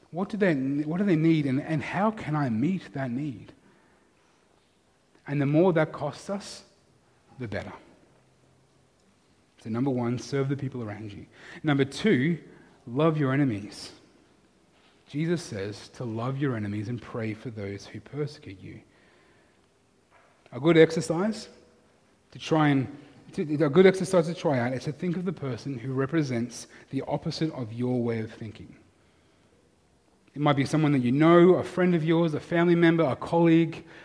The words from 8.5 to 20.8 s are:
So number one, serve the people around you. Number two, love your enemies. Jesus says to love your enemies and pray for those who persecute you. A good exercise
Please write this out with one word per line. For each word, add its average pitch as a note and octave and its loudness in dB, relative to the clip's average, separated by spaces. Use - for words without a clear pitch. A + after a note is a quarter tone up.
So A#2 -10
number B2 -2
one, A#2+ -2
serve C#3 -4
the C#3 -2
people B2+ -8
around G#2 -12
you. - -16
Number C#3+ 2
two, D3+ 2
love D3+ 2
your C3+ 0
enemies. A#2 -2
Jesus E3 -4
says G#2 -10
to C3 -10
love A#2+ -6
your C#3 -2
enemies G#2 -6
and A#2+ -8
pray A2+ -8
for G#2+ -12
those G2+ -10
who - -16
persecute C3+ -10
you. G2+ -18
A B2 -10
good E3 4
exercise E3 4